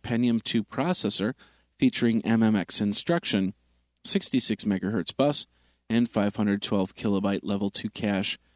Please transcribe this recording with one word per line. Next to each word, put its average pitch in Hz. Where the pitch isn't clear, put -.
Pentium 117
two 110
processor 127
featuring 117
M 113
M 110
X -
instruction, 104
sixty-six -
megahertz 98
bus, 147
and 117
five 104
hundred 101
twelve 98
kilobyte 98
level 101
two -
cache 101